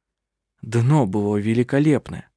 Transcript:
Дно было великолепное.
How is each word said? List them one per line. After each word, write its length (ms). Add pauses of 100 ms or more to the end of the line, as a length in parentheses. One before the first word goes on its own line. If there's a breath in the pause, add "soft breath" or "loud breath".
(600)
Дно 460
было 300
великолепное. 1000